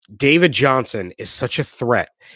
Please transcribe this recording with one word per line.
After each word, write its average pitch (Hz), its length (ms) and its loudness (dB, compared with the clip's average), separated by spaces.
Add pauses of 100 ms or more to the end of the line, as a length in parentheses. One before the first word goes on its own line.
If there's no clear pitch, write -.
(160)
David 156 360 4
Johnson 120 640 0
is 87 100 -10
such - 300 -6
a 143 60 -2
threat 117 460 -2 (260)